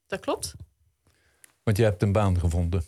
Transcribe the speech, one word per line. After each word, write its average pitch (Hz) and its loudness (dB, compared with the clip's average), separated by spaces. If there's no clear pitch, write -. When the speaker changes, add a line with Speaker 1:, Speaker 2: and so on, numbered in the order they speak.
Speaker 1:
dat 190 -8
klopt. - -6
Speaker 2:
Want 107 0
je 113 4
hebt 104 2
een 104 2
baan 95 2
gevonden. 85 0